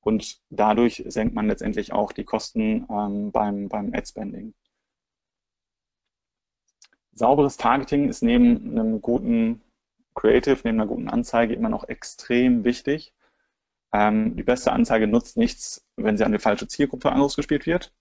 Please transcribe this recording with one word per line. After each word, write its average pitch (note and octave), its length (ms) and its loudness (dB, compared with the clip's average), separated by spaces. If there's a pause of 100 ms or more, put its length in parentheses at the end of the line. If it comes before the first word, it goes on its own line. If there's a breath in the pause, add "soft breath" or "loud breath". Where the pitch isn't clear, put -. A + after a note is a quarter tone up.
Und - 480 -2
dadurch G#2+ 560 2
senkt A2 280 -2
man G#2+ 140 0
letztendlich G#2 460 -4
auch G#2 180 0
die - 120 -8
Kosten, A2 680 -4
ähm, G#2 420 -4
beim, G3+ 380 -2
beim - 240 -6
Ad-Spending. - 580 -10 (2500)
Sauberes C#3 420 2
Targeting C#3 540 0
ist - 120 -8
neben - 500 4
einem A2+ 280 -2
guten A#2 600 0 (520)
Creative, B2 500 2
neben A2+ 140 0
einer G#2+ 80 0
guten A2 220 -6
Anzeige A#2 460 0
immer A2+ 160 -2
noch A2 180 -6
extrem B2 760 0
wichtig. C#3 500 -2 (800)
Ähm, G#2+ 420 2
die - 60 -8
beste B2 300 0
Anzeige A2 340 2
nutzt A2+ 320 0
nichts, - 580 -4
wenn G#2+ 220 0
sie - 60 2
an A2 80 2
die G#2 60 0
falsche G#2+ 300 0
Zielgruppe C#3 420 -2
ausgespielt C#3 540 0
wird. E3+ 360 -4